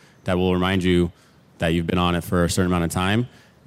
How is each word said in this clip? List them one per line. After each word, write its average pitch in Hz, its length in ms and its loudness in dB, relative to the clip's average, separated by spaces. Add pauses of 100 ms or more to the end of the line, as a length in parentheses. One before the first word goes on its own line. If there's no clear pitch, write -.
(240)
that 92 140 -2
will 92 160 0
remind 90 320 0
you 87 260 2 (460)
that 85 160 0
you've 85 120 -2
been 87 120 -2
on 87 180 2
it 85 80 -4
for 87 220 0
a 82 40 0
certain 90 220 0
amount 87 140 0
of 82 60 -4
time. 101 360 -2 (400)